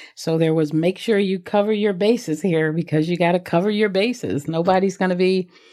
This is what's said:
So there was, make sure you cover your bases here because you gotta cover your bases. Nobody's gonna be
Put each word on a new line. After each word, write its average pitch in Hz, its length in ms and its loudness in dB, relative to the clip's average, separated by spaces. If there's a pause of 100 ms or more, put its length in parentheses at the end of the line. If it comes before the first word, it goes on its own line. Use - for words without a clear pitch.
(160)
So 165 220 -2
there 160 160 2
was, 156 180 0
make 165 260 0
sure 208 220 0
you 190 200 0
cover 208 340 0
your 208 180 0
bases 202 500 0
here 160 300 0
because 156 380 -2
you 175 80 -2
gotta 175 240 2
cover 180 280 0
your 214 200 2
bases. 185 580 -2
Nobody's 185 480 0
gonna 185 220 -2
be 185 320 0 (240)